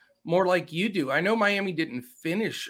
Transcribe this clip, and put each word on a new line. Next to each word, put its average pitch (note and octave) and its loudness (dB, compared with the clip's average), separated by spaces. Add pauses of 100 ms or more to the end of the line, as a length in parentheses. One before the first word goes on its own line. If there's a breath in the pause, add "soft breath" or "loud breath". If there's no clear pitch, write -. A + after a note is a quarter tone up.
(260)
more F3+ 4
like F3+ 2
you F#3+ 0
do. D#3 -2
I D3+ 2
know G#3 2
Miami G3+ 0
didn't D3 -4
finish E3+ -4